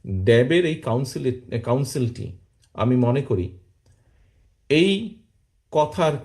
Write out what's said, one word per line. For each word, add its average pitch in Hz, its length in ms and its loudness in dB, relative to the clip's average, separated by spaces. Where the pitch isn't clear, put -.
ড্যাবের 120 580 4
এই 160 100 -2
কাউন্সিলে-, 127 840 -4
কাউন্সিলটি 123 720 -4
আমি 123 220 2
মনে 123 260 2
করি 92 360 -4
এই 196 460 2
কথার 151 540 0